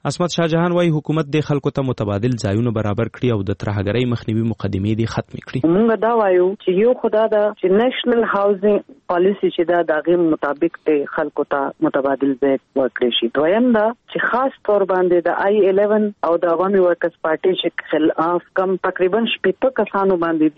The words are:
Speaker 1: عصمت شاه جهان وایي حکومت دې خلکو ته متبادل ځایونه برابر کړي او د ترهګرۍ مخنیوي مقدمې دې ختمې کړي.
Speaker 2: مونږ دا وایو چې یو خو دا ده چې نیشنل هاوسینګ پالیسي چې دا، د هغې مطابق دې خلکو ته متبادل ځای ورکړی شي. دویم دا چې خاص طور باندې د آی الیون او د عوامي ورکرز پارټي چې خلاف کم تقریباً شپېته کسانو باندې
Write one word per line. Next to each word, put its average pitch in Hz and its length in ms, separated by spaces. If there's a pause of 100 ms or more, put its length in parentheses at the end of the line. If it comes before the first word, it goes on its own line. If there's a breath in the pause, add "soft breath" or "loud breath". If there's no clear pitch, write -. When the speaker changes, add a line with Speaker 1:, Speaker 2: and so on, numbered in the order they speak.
(120)
Speaker 1:
عصمت 175 260
شاه 170 160
جهان 175 240
وایي 175 200
حکومت 151 360
دې 151 160
خلکو 147 300
ته 135 100
متبادل 110 560
ځایونه 110 340
برابر 107 380
کړي 123 180
او 98 140
د 101 160
ترهګرۍ 107 480
مخنیوي 113 400
مقدمې 101 480
دې 110 140
ختمې - 320
کړي. 131 120 (160)
Speaker 2:
مونږ 220 320
دا 233 140
وایو 180 260 (160)
چې - 60 (160)
یو 247 160
خو 220 160
دا 220 80 (100)
ده 208 80 (160)
چې - 80 (140)
نیشنل 240 420 (120)
هاوسینګ 202 440 (340)
پالیسي 185 420
چې 175 80 (100)
دا، 170 160
د 156 100
هغې 170 160 (160)
مطابق 147 560
دې 156 100 (200)
خلکو 147 380
ته 139 60 (260)
متبادل 139 480
ځای 135 200 (240)
ورکړی 127 380
شي. 117 100 (100)
دویم 190 380
دا 214 100 (260)
چې - 60 (120)
خاص 254 280 (120)
طور 202 220
باندې 185 260 (100)
د - 20 (160)
آی 202 240
الیون 208 380 (200)
او 165 60 (100)
د 170 100
عوامي 185 300
ورکرز 175 320 (120)
پارټي 160 340
چې 170 60 (260)
خلاف 165 580 (100)
کم 190 140 (140)
تقریباً 185 440
شپېته - 460
کسانو 196 460
باندې 160 220 (100)